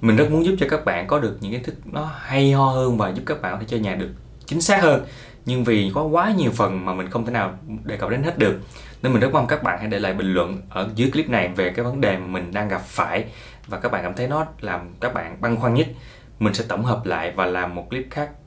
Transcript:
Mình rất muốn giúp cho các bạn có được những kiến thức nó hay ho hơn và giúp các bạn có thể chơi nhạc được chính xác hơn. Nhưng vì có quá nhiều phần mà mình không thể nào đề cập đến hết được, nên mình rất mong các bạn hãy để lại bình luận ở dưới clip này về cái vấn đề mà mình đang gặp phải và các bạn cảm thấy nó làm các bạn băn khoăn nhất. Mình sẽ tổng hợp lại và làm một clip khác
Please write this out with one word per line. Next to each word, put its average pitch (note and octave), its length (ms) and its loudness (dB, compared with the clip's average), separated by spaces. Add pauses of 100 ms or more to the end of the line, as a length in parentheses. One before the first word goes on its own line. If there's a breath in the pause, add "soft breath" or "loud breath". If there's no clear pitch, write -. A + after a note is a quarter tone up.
Mình A2 160 6
rất D3 140 6
muốn D#3+ 140 4
giúp F#3+ 160 4
cho C#3 100 2
các D#3 140 0
bạn F2 220 0
có D3 120 2
được A2 220 -2
những G2+ 120 -6
kiến B2 100 -4
thức D3 120 -8 (100)
nó D3 200 -6
hay C#3 480 2
ho C3+ 120 6
hơn C3 340 2
và G2+ 100 2
giúp F#2+ 180 -6
các - 160 -4
bạn F#2 100 -2
có F#2+ 80 -6
thể G#2+ 80 -8
chơi A#2 120 0
nhạc G2 140 0
được F#2 160 -4 (360)
chính D#3 140 -2
xác G3 220 4
hơn. D3 240 6 (380 loud breath)
Nhưng B2 200 0
vì G#2 300 4
có D3 80 0
quá E3+ 340 2
nhiều D3 140 2
phần F#2+ 340 0
mà F#2 100 -2
mình F#2 160 -6
không A#2 160 -2
thể A#2 60 -4
nào G2 220 0 (300)
đề G#2+ 120 -6
cập G2 140 -2
đến B2+ 120 0
hết E3 160 -2
được, - 220 2 (420 loud breath)
nên C3 100 2
mình A2 100 4
rất G2+ 100 4
mong C3+ 140 4
các D3 160 0
bạn F2+ 160 0
hãy G#2+ 100 -4
để G2+ 100 0
lại F#2+ 160 0
bình F#2+ 200 0
luận F2+ 360 0
ở F#2+ 240 -4
dưới A#2+ 160 2
clip D#3 180 0
này G2+ 200 2
về F2+ 280 0
cái A#2+ 80 0
vấn C3 160 -2
đề G2 180 2
mà F#2 80 -6
mình F2+ 260 -6
đang G#2 160 -2
gặp F2+ 140 -4
phải F2 420 -2 (420 loud breath)
và F#2 140 -8
các - 120 -2
bạn F#2+ 100 -2
cảm F2+ 120 -4
thấy B2 140 -2
nó D#3 180 -2 (140)
làm F2+ 400 -6
các B2 140 -2
bạn E2+ 260 -6
băn A#2 160 0
khoăn A#2 180 2
nhất. C3+ 120 4 (520 loud breath)
Mình G#2 160 2
sẽ - 140 -2
tổng G#2 160 -2
hợp A#2 220 0
lại E2+ 300 -2
và F#2 100 2
làm F2+ 280 -2
một F2 160 -8
clip C3 200 -6
khác D3 200 -4 (160)